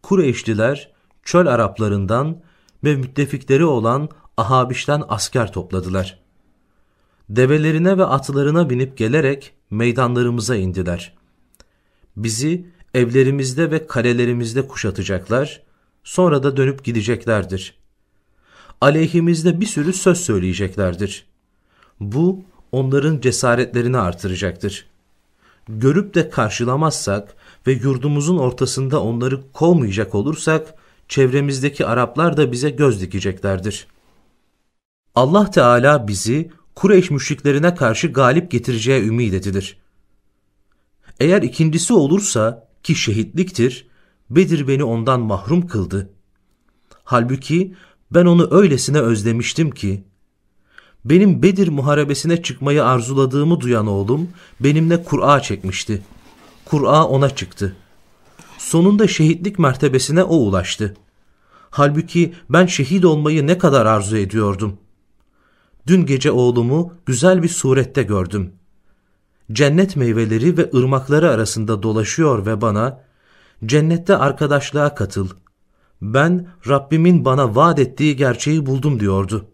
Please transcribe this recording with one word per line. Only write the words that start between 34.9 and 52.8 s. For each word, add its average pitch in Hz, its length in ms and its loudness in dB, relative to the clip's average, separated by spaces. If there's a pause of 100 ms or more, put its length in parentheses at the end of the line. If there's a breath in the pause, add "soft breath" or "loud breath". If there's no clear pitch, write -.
Allah 170 360 2
Teala 123 560 4
bizi 110 440 -4 (240 loud breath)
Kureyş 190 360 4
müşriklerine 143 640 -2
karşı 131 320 -2
galip 135 440 0
getireceği 120 520 -2
ümit 110 300 -2
edilir. 95 440 -6 (1400 soft breath)
Eğer 175 220 4
ikincisi 160 520 0
olursa, 123 760 2 (160)
ki 160 120 0
şehitliktir, 120 920 -2 (420)
Bedir 147 380 2
beni 139 160 0
ondan 117 360 0
mahrum 117 480 -2
kıldı. 98 420 -4 (920 soft breath)
Halbuki 131 720 -2 (360 loud breath)
ben 175 140 6
onu 170 260 6
öylesine 151 480 4
özlemiştim 117 720 0
ki." 101 320 -6 (1040 soft breath)
Benim 160 380 4
Bedir 190 240 2
Muharebesi'ne 147 760 0
çıkmayı 143 440 -2